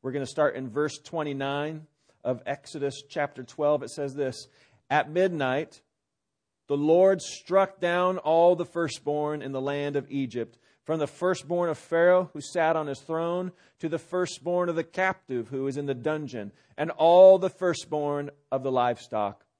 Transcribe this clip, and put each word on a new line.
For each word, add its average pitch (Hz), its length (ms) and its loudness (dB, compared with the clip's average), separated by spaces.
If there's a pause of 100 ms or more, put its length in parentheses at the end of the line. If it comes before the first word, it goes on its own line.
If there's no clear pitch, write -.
we're 127 120 -8
gonna 139 120 -4
start 147 320 0
in 131 140 -8
verse 147 280 -4
twenty-nine 147 880 -6 (380)
of 123 220 -4
Exodus 139 640 -6
chapter 143 360 -6
twelve. 147 380 0
It 135 80 -10
says 139 240 -8
this, 139 340 -6 (400)
"At 147 220 0
midnight, 156 720 -2 (840)
the 143 120 -2
Lord 175 420 4
struck 190 580 0
down 180 380 0
all 170 400 4
the 170 80 -6
firstborn 151 760 -6
in 135 100 -8
the 135 80 -6
land 143 360 -4
of 139 140 -4
Egypt, 123 460 -6 (260)
from 160 160 -4
the 147 80 0
firstborn 175 600 -2
of 151 80 -4
Pharaoh 180 560 2
who 147 80 -12
sat 165 340 0
on 156 120 -2
his 135 160 -8
throne 170 500 -4 (280)
to 170 80 -6
the 156 100 -4
firstborn 175 720 -4
of 160 60 -4
the 165 60 -2
captive 165 680 -4
who 135 180 -6
is 135 100 -4
in 143 80 -6
the 139 100 -4
dungeon, 120 580 -6 (260)
and 160 140 -4
all 180 460 10
the 180 120 0
firstborn 147 800 -4 (200)
of 131 120 -2
the 131 100 -2
livestock. 117 720 -2 (160)